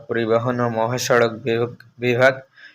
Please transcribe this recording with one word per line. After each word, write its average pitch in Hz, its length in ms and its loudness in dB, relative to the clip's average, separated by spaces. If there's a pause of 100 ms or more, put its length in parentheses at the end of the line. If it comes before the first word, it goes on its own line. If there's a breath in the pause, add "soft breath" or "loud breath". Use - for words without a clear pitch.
পরিবহন 117 520 0
ও 120 80 0
মহাসড়ক 117 640 0
বিভাগ, 113 420 -4 (240)
বিভাগ 123 360 2 (400 loud breath)